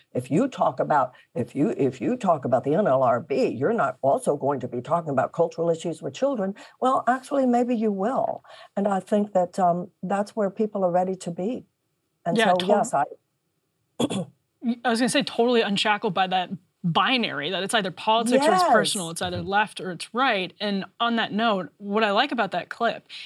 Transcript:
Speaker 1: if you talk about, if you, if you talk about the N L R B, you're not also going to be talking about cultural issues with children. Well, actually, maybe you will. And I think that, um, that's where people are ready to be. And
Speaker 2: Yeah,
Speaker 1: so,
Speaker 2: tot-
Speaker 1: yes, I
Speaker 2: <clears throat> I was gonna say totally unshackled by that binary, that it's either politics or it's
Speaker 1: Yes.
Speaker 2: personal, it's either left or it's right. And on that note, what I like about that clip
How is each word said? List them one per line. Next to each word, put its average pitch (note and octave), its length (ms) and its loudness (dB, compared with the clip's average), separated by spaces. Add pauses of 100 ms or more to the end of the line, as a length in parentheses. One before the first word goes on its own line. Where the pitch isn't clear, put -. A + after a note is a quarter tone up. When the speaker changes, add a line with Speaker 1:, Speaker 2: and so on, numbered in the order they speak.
(140)
Speaker 1:
if B2 160 -6
you A#3+ 200 2
talk E3 320 -2
about, C#3+ 320 0 (220)
if A#2+ 200 -6
you, D3+ 220 2
if C3 240 0
you G#3+ 160 -2
talk E3+ 260 0
about B2 220 2
the C#3+ 80 2
N E3 140 2
L C3+ 140 2
R A#2+ 200 2
B, G3+ 260 0
you're C#3+ 240 -2
not F3+ 300 -2
also D3 340 2
going C#3 240 -2
to B2 80 -6
be B2 140 -6
talking D#3 300 -2
about C3 200 0
cultural E3 380 0
issues E3 320 -4
with E3+ 120 -8
children. G#3+ 420 -2 (260)
Well, B3+ 260 2
actually, C4 380 0
maybe A#3+ 320 2
you G#3+ 160 0
will. G3 160 -2 (640)
And G3+ 120 0
I G3 120 0
think G#3 340 0
that, F3+ 260 0
um, F3 320 2 (100)
that's G3+ 340 -4
where G3+ 140 0
people G#3 340 -2
are F3+ 60 2
ready F#3 280 0
to - 120 -10
be. F#3 360 -6 (600)
And E3+ 100 0
Speaker 2:
Yeah, G#3+ 180 4
Speaker 1:
so, - 20 4
Speaker 2:
tot- F#3 120 0
Speaker 1:
yes, G3+ 280 2
I C#3+ 80 2 (960)
Speaker 2:
<clears throat> F#3+ 260 -2 (580)
I B3+ 60 0
was A3+ 100 2
gonna A#3+ 100 2
say C#4+ 120 2
totally A#3+ 400 2
unshackled G#3 540 0
by F#3+ 100 2
that F#3 240 0 (320)
binary, F3+ 680 0
that F#3 120 -4
it's F#3+ 120 -2
either F#3+ 180 0
politics A#3 560 2
or F4 60 4
it's F#4 80 4
Speaker 1:
Yes. E4 100 4
Speaker 2:
personal, G3 380 2
it's F3 120 -10
either F3+ 200 -4
left G3 400 -2
or F#3 100 -8
it's - 220 -12
right. A3 480 0
And G3+ 240 -2 (160)
on A#3 160 0
that G3+ 160 -2
note, G#3 440 0
what G3+ 280 0
I G3+ 60 2
like B3+ 200 2
about A3+ 200 -2
that - 180 -6
clip G#3+ 360 -4 (200)